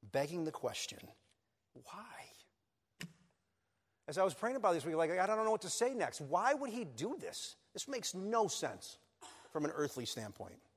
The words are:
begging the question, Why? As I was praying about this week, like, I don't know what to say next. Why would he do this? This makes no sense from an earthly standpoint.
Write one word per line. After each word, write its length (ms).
begging 320
the 80
question, 460
Why? 320
As 120
I 40
was 120
praying 220
about 180
this 100
week, 120
like, 140
I 160
don't 180
know 60
what 120
to 80
say 240
next. 260
Why 320
would 180
he 140
do 340
this? 380
This 160
makes 260
no 340
sense 500
from 140
an 100
earthly 300
standpoint. 540